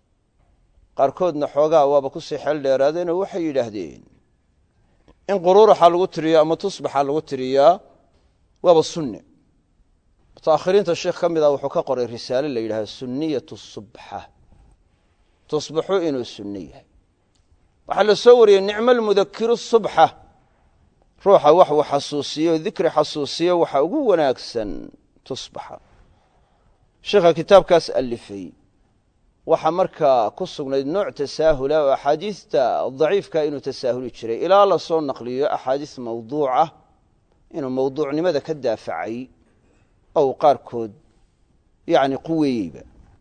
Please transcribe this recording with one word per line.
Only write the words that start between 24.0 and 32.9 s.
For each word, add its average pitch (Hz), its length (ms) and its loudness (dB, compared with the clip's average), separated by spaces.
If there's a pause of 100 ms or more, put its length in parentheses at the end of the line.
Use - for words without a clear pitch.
wanaagsan 113 840 -2 (360)
tusbaxa. - 500 -14 (1300)
Sheekha 175 320 4
kitaabkaas 170 560 4
alifay, 113 640 -8 (920)
waxa 160 260 0
markaa 139 600 0
ku - 160 -10
sugnayd 139 400 -6
nooc 170 280 -4
tasaahula 147 680 0
oo 139 80 4
axaadiista 139 1000 0